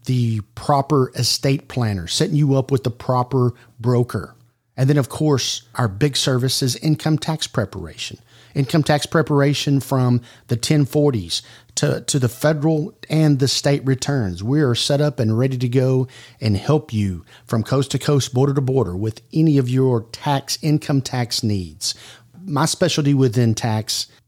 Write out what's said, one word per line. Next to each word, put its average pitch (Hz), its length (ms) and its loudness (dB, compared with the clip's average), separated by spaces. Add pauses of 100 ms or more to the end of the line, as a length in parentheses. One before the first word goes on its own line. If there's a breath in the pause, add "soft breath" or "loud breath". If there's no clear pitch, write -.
the 117 360 0 (140)
proper 139 600 0
estate - 540 -2
planner, 101 380 -4
setting 151 300 0
you 143 200 4
up 131 140 0
with 135 140 0
the 120 60 -2
proper 123 640 0 (260 soft breath)
broker. 120 540 -2 (420)
And 123 140 2
then, 147 80 4
of 127 100 0
course, - 540 -2 (140)
our 123 120 2
big 127 300 -2
service 131 440 0
is 123 140 0
income 156 400 0
tax 156 300 -4
preparation. 95 720 -8 (360 soft breath)
Income 139 300 0
tax 147 200 0
preparation 143 760 2
from 123 420 2 (240 loud breath)
the 120 100 0
ten 147 300 2
forties 127 560 0 (320 loud breath)
to, 143 280 -2
to - 160 -2
the 123 100 2
federal 156 680 -2 (140)
and 151 280 4
the 135 100 2
state 139 360 0
returns. 123 580 -2
We 139 200 0
are 123 120 2
set 143 280 0
up 147 180 -2
and 110 180 2
ready 131 200 0
to 123 100 -2
go 131 400 2 (320 loud breath)
and 107 160 2
help 151 340 0
you 98 360 -2 (180 loud breath)
from 110 180 -2
coast 135 280 -2
to 135 80 -2
coast, 143 340 0
border 135 220 2
to 143 80 0
border 127 340 0
with 107 240 -6 (100)
any 156 280 4
of 123 100 2
your 127 360 2
tax, - 580 -4
income 151 400 0
tax 123 400 -6
needs. 92 520 -4 (500 loud breath)
My 147 200 -2
specialty 151 480 0
within 120 420 4
tax - 520 -4 (220 soft breath)